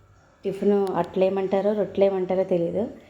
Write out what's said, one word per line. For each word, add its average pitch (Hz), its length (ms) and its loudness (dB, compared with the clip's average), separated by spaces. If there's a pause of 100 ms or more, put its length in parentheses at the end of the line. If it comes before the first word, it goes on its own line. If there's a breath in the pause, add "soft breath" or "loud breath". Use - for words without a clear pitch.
(440)
టిఫిన్ 196 460 2
అట్లేమంటారో 190 840 0
రొట్టెలేమంటారో 190 720 0
తెలీదు, 180 440 -2 (220 loud breath)